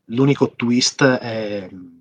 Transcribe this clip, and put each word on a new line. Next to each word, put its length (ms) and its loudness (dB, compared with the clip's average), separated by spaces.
l'unico 480 2
twist 500 0
è 680 -2